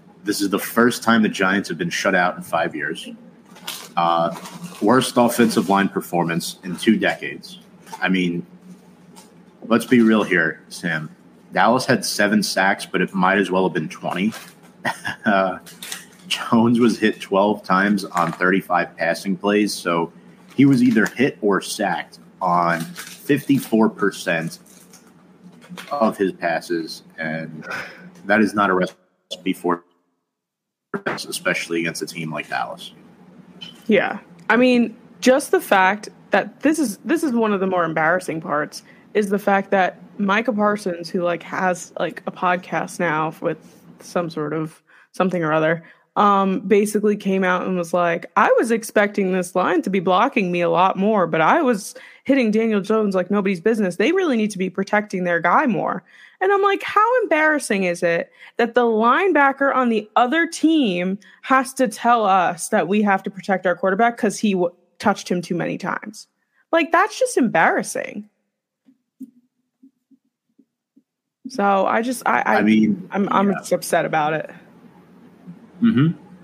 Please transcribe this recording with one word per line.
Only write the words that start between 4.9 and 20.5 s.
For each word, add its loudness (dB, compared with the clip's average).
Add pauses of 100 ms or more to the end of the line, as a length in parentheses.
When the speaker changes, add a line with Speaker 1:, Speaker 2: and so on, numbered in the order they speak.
Speaker 1:
offensive 2
line 4
performance -4
in -10
two 4
decades. -4 (420)
I 0
mean, -2 (1200)
let's 0
be 6
real 6
here, 0
Sam. -6 (420)
Dallas 2
had 2
seven 0
sacks, -2
but -2
it -2
might 2
as 0
well 2
have 0
been -4
twenty. -4 (520)
<laughs> -2 (320)
Uh, 2 (680)
Jones 2
was 2
hit -2
twelve 0
times 0
on -2
thirty-five -2
passing -4
plays, 0
so -2 (420)